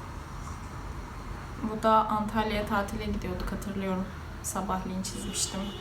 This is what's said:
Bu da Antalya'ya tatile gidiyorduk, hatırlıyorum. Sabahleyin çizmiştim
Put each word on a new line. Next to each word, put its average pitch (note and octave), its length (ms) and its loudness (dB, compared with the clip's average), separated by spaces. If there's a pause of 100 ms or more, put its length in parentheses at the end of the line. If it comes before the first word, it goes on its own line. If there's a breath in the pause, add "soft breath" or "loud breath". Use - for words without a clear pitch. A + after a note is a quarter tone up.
(1600)
Bu A3 200 0
da A3 260 8
Antalya'ya G#3+ 580 2
tatile G#3 380 2
gidiyorduk, F#3+ 480 0
hatırlıyorum. F#3+ 520 0 (380)
Sabahleyin F#3 600 0
çizmiştim - 580 -2 (200)